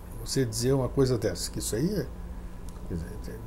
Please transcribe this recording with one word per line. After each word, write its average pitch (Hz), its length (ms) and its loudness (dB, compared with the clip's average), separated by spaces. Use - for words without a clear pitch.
você 135 220 2
dizer 117 280 2
uma 131 160 4
coisa 127 280 6
dessa? 95 320 0
Que - 100 -6
isso - 160 0
aí 127 100 4
é, 196 200 0
quer 90 60 -2
dizer, - 520 -6